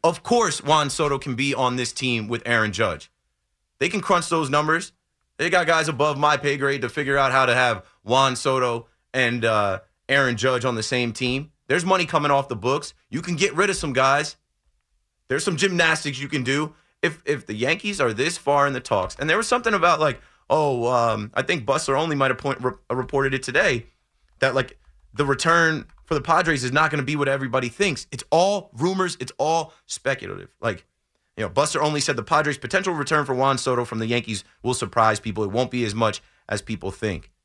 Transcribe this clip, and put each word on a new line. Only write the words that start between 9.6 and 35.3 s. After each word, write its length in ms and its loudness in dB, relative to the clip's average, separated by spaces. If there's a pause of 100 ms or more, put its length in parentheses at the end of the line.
Aaron 300 2
Judge 280 0
on 100 0
the 80 -4
same 300 -2
team. 380 -4 (160)
There's 180 0
money 200 2
coming 240 0
off 200 2
the 60 -4
books. 380 -4 (160)
You 120 -6
can 140 -4
get 200 0
rid 160 2
of 40 -2
some 180 -6
guys. 420 2 (920)
There's 140 0
some 140 0
gymnastics 600 0
you 80 -8
can 160 -4
do. 320 -2 (260)
If, 240 -2
if 220 -4
the 80 -8
Yankees 440 -2
are 140 2
this 240 -2
far 300 2
in 60 -2
the 60 -4
talks, 360 -2
and 140 -4
there 80 2
was 100 -2
something 260 0
about, 260 4
like, 220 0 (280)
oh, 380 2
um, 460 0
I 80 -2
think 240 -2
Buster 320 0
Olney 180 0
might 160 2
have 60 -2
point, 240 -4
re-, 120 -2 (160)
reported 440 -2
it 100 -6
today, 440 0 (520)
that, 140 2
like, 240 -2 (360)
the 120 -2
return 600 2 (200)
for 80 -2
the 80 0
Padres 420 2
is 80 -4
not 200 2
gonna 120 -2
be 120 -4
what 120 0
everybody 420 -2
thinks. 420 -4
It's 180 -12
all 440 2
rumors. 460 -2
It's 180 -8
all 360 0 (120)
speculative. 760 -6
Like, 240 -4 (500)
you 80 -4
know, 60 -4
Buster 320 0
Olney 180 2
said 160 0
the 80 -4
Padres' 340 0
potential 360 -2
return 320 0
for 80 -2
Juan 240 2
Soto 260 0
from 160 -6
the 60 -4
Yankees 380 -2 (180)
will 120 -2
surprise 460 2
people. 240 -4